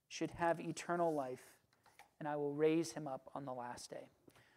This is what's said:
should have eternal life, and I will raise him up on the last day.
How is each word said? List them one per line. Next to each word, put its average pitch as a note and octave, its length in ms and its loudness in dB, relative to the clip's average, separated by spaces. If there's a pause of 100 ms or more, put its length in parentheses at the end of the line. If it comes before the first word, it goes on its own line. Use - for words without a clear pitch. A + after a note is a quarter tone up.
should - 240 -2
have E3+ 300 2
eternal E3+ 520 2
life, C3 300 -2 (760)
and D#3 80 -6
I D3 100 -2
will C#3+ 160 0
raise D#3+ 400 4
him D#3 140 -6
up C3 280 -8
on C#3 80 -6
the C3 100 -4
last A#2+ 360 -8
day. - 180 -10 (500)